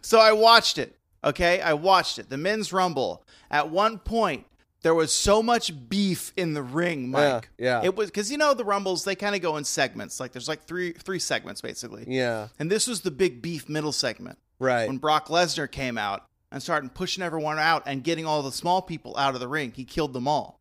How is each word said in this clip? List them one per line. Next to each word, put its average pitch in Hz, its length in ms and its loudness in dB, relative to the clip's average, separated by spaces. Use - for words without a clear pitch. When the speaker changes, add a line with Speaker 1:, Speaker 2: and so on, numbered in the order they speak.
Speaker 1:
So 220 180 4
I 220 120 8
watched 220 480 6
it, - 180 -8
okay? 175 380 2
I 165 120 2
watched 175 440 4
it. 117 140 -12
The 135 60 -6
Men's 180 360 -2
Rumble. 139 500 0
At 147 180 0
one 202 300 2
point, 208 480 -2
there 165 140 4
was 160 180 2
so 214 300 4
much 208 440 -2
beef 196 480 -2
in 165 200 -2
the 143 80 -4
ring, 147 400 -2
Speaker 2:
Yeah, 135 320 2
Speaker 1:
Mike. 110 140 -6
Speaker 2:
yeah. 123 240 2
Speaker 1:
It 185 120 0
was, 208 140 -2
'cause, 208 220 -4
you 294 80 -4
know, 294 160 4
the 226 100 -4
Rumbles, 196 380 0
they 196 120 -2
kinda 202 220 -2
go 165 200 -2
in 147 80 -6
segments. 110 540 -4
Like, 127 120 -10
there's, 123 160 -12
like, 156 180 -6
three, 175 280 -6
three 185 260 -8
segments, - 420 -4
basically. 110 460 -12
Speaker 2:
Yeah. 120 400 -2
Speaker 1:
And 156 140 -4
this 214 160 0
was 233 140 -6
the 180 100 -4
big 143 320 -2
beef 165 260 -8
middle 151 220 -4
segment. 104 480 -6
Speaker 2:
Right. 123 300 0
Speaker 1:
When 131 100 -4
Brock 151 300 2
Lesnar 160 440 0
came 127 280 -6
out 101 260 -4
and 135 120 -10
started 147 320 -4
pushing 185 280 -6
everyone 156 360 -4
out 165 260 4
and 135 180 -6
getting 160 220 -2
all 151 160 0
the 135 100 -4
small 180 300 0
people 160 360 -10
out 139 180 2
of 123 40 -6
the 123 80 -6
ring, 139 280 -4
he 131 100 -10
killed 147 280 -2
them 127 140 -2
all. 143 340 -2